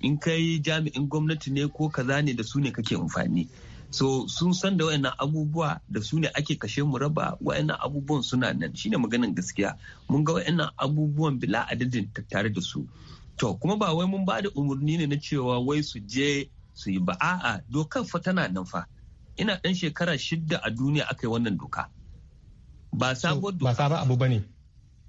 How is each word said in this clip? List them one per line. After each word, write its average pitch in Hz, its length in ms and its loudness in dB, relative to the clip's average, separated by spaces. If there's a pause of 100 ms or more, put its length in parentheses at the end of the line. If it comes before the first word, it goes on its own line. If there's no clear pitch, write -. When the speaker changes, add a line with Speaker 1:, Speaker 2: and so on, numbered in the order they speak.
Speaker 1:
In 147 180 2
kai 165 440 2
jami'in 151 460 0
gwamnati 156 420 0
ne 139 180 2
ko 156 220 -2
kaza 139 320 0
ne, 143 120 2
da 113 100 -2
su 139 160 -2
ne 131 100 2
kake 113 240 -2
amfani. - 540 0 (440)
So, 135 340 2
sun 175 280 2
san 190 240 0
da 156 80 4
wa'innan 139 340 2
abubuwa, 156 680 0
da 110 120 -4
su 147 180 -2
ne 156 160 2
ake 147 220 0
kashe 143 260 -2
mu 143 160 2
raba, 147 460 0
wa'innan 151 320 0
abubuwan 139 480 -2
suna 127 300 2
nan. 82 200 -4
Shine 107 220 -2
maganan 117 400 2
gaskiya. 98 400 -2 (320)
Mun 143 160 4
ga 160 80 2
wa'innan 165 480 0
abubuwan 147 580 2
bila 113 300 0
adadin 120 400 0
tattare 104 400 -2
da 104 120 -2
su. - 280 -6 (480)
To, 107 240 0
kuma 196 160 2
ba 202 160 2
wai 175 160 2
mun 196 160 0
ba 214 160 0
da 202 160 -2
umarni 143 400 2
ne 160 100 2
na 143 140 2
cewa 123 400 0
wai 143 220 2
su 117 180 -6
je 139 480 0 (260)
su - 160 -6
yi 95 80 2
ba. 90 220 2
A'a, 143 480 0
dokar 151 400 -2
fa 170 100 -2
tana 170 300 0
nan 90 160 -2
fa. 92 220 -6 (500)
Ina 202 260 0
ɗan 185 140 2
shekara 170 420 -2
shidda 160 460 -2
a 110 60 0
duniya 135 400 0
aka - 160 -4
yi 113 60 0
wannan 117 260 0
doka. - 320 -6 (1080)
Ba 127 180 2
Speaker 2:
So, 170 140 -2
Speaker 1:
sabuwar 190 240 0
Speaker 2:
ba 180 60 -4
Speaker 1:
doka. 127 180 2
Speaker 2:
sabon 143 240 4
abu 127 160 4
ba 131 120 4
ne. 113 120 4 (680)